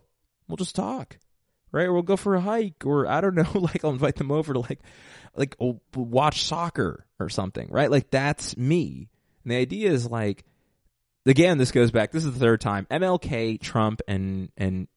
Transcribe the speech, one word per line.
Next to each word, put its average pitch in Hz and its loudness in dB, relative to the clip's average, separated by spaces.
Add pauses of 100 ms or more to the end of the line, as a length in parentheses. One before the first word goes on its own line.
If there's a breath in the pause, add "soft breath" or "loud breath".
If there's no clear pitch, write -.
(480)
We'll 165 -8
just - -6
talk, 202 -6 (540)
right? 165 0
Or 180 0
we'll 175 2
go 185 0
for 196 0
a 180 2
hike, 208 -4
or 139 2
I 147 0
don't 190 0
know, 156 4
<laughs> - -6
like, 175 0
I'll 151 2
invite 139 0
them 139 -4
over 156 -2
to, 127 0
like, - -6 (540 loud breath)
like, 139 -2
o-, 123 -2 (160)
watch 131 0
soccer 156 -4 (140)
or 92 -4
something, 95 -6
right? 135 2
Like, 139 2
that's 139 -2
me. 110 -2 (340)
And 120 -6
the 120 0
idea 180 0
is, 120 0
like, 110 -4 (840)
again, 151 6
this 127 2
goes 120 6
back, 110 2
this 160 -4
is 135 -4
the 120 -8
third 117 4
time, 101 -4
M 160 0
L 180 2
K, 113 -4
Trump, 110 -2
and, 95 -4
and 92 -2